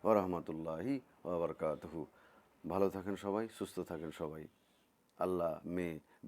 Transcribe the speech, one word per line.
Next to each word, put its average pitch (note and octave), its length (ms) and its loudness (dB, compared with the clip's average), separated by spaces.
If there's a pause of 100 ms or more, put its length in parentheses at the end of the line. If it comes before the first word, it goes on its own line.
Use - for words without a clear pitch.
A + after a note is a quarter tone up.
ওয়া A2 120 8
রাহমাতুল্লাহি F2 840 0 (220)
ওয়া F2 160 0
বারাকাতুহু। D#2+ 680 -2 (600)
ভালো F#2+ 220 4
থাকেন F#2+ 260 -2
সবাই, G2+ 340 -2
সুস্থ - 300 -4
থাকেন E2 320 -4
সবাই। D#2 360 -6 (720)
Allah E2+ 460 2
may E2+ 340 -2 (280)